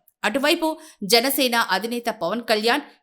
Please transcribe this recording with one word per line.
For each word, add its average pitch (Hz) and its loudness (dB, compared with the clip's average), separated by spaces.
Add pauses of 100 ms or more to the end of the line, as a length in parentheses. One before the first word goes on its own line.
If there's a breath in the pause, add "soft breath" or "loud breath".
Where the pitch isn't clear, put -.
(240)
అటువైపు 311 0 (240 loud breath)
జనసేన 233 2
అధినేత 233 -2
పవన్ 214 -4
కళ్యాణ్, 226 0 (220 loud breath)